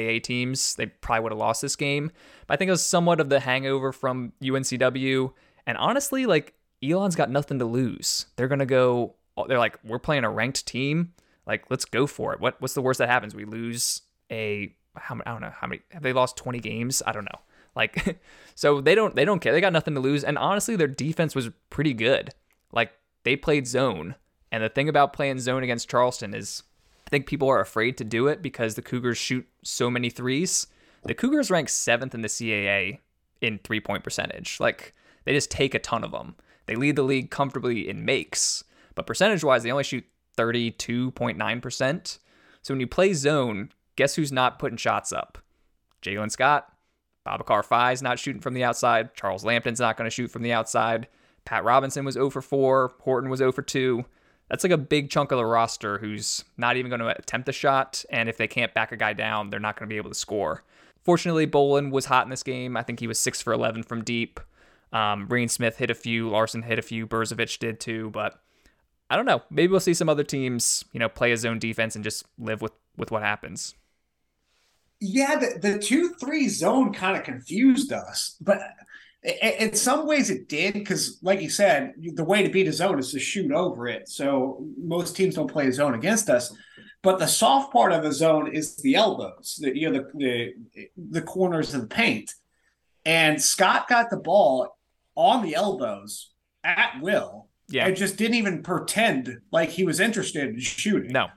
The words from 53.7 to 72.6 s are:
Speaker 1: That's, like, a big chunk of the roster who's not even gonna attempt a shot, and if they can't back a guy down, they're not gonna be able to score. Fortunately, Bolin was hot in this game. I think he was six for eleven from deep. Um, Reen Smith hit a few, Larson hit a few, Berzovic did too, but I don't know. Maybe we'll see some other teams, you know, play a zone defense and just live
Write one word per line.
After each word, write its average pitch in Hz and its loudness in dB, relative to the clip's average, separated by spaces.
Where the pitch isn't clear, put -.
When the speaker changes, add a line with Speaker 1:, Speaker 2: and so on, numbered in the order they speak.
Speaker 1:
That's, - -2
like, 180 4
a 165 6
big 147 0
chunk 147 0
of 131 2
the 120 2
roster 113 0
who's 107 -6
not 123 0
even 127 -4
gonna 117 -2
attempt - -6
a - -2
shot, - 0
and 117 0
if 113 -6
they 113 0
can't 120 -2
back 113 0
a 117 -8
guy 107 0
down, 107 -4
they're 104 -6
not 107 -4
gonna 107 -12
be 107 -4
able 104 -8
to 110 -10
score. 92 -4
Fortunately, 165 2
Bolin 143 4
was 131 0
hot 127 2
in 123 -10
this 131 -10
game. 127 -6
I 113 -2
think 117 -8
he 117 -4
was 113 -4
six - -2
for 117 -2
eleven 117 -2
from 113 -8
deep. 117 -4
Um, 104 -2
Reen 120 0
Smith 117 -2
hit 123 0
a 117 -2
few, 113 -4
Larson 110 0
hit 113 -2
a 110 -6
few, 113 -8
Berzovic 113 -4
did 113 -6
too, 110 -8
but 104 -6
I 143 2
don't 226 0
know. 185 4
Maybe 170 4
we'll 190 6
see 175 4
some 165 2
other 147 4
teams, 127 -2
you 113 -6
know, 113 2
play 120 2
a 117 2
zone 113 -2
defense 113 -2
and 107 -8
just 107 -6
live 110 -6